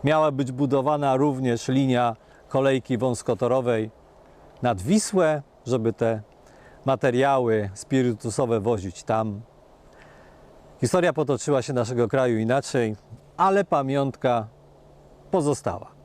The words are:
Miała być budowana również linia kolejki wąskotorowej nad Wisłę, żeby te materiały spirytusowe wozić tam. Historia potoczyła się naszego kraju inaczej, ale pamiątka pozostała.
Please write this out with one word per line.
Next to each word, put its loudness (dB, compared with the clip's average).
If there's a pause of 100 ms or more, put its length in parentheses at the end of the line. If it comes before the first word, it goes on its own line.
Miała 4
być -4
budowana 0
również 0
linia 2 (320)
kolejki 0
wąskotorowej 0 (680)
nad 0
Wisłę, 0 (240)
żeby 0
te -2 (640)
materiały 2
spirytusowe -2
wozić -4
tam. -2 (1400)
Historia 2
potoczyła 0
się -6
naszego 0
kraju 0
inaczej, 0 (420)
ale 2
pamiątka -2 (840)
pozostała. -2 (140)